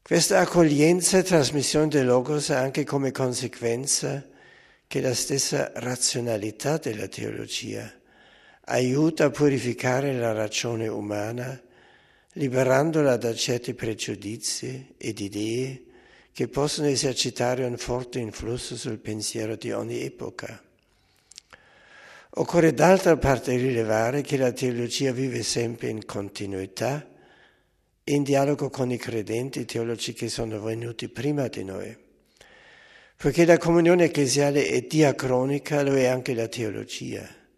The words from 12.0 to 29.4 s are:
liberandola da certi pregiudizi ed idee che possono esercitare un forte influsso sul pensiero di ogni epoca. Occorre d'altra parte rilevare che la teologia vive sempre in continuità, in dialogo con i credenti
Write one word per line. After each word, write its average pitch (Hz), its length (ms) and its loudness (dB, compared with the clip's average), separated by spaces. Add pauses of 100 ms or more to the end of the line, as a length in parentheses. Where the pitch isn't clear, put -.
liberandola 135 880 2
da 117 160 -2
certi 120 400 -4
pregiudizi 113 1200 -8
ed 110 220 -8
idee 113 680 -6 (480)
che 123 160 -4
possono 147 380 0
esercitare 127 800 0
un 120 100 -4
forte 123 420 -4
influsso 117 580 -6
sul 113 240 -8
pensiero 110 560 -6
di 110 160 -8
ogni 113 280 -4
epoca. 117 640 -10 (1700)
Occorre 160 420 4
d'altra 170 460 6
parte 127 380 2
rilevare 120 680 0
che 135 160 -2
la 127 140 2
teologia 123 600 -2
vive 120 300 -4
sempre 117 460 -4
in 110 180 -6
continuità, 101 1040 -6 (920)
in 143 180 2
dialogo 139 480 2
con 127 200 -2
i 123 60 -2
credenti 113 680 -4